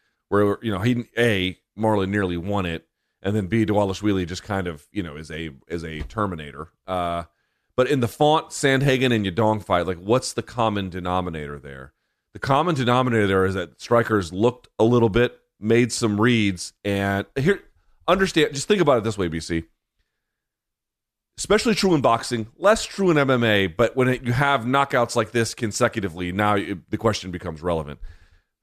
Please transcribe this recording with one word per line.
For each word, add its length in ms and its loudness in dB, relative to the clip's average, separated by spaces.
where, 320 2
you 120 -4
know, 80 -4
he, 240 0
A, 400 0
Marlon 300 0
nearly 280 -2
won 300 -4
it, 220 -8
and 140 -4
then 100 -2
B, 180 2
Dawalishvili 640 0
just 160 -10
kind 240 -6
of, 240 -12
you 140 -6
know, 100 -12
is 160 -16
a, 200 -8
is 160 -6
a 180 -10
Terminator. 680 -8
Uh, 380 -4
but 120 2
in 120 2
the 80 0
Font, 400 2
Sandhagen, 680 2
and 100 0
Yadong 400 0
fight, 220 0
like, 120 -4
what's 340 -2
the 100 -6
common 480 -2
denominator 680 -6
there? 320 -18
The 80 -16
common 340 0
denominator 540 2
there 180 4
is 80 0
that 260 -8
strikers 520 0
looked 340 0
a 40 6
little 240 6
bit, 300 0
made 320 4
some 280 0
reads, 520 0
and 400 -2
here, 260 0
understand, 440 2
just 140 -8
think 140 2
about 180 4
it 60 -2
this 120 -2
way, 120 -2
B 100 -4
C. 240 -4
Especially 400 2
true 180 4
in 60 4
boxing, 560 2
less 280 2
true 260 0
in 60 4
M 140 4
M 140 4
A, 240 4
but 260 0
when 140 2
it, 160 -2
you 80 -2
have 300 2
knockouts 520 0
like 160 0
this 240 0
consecutively, 800 -2
now 240 2
it, 340 -6
the 80 -4
question 320 -2
becomes 320 -10
relevant. 380 -4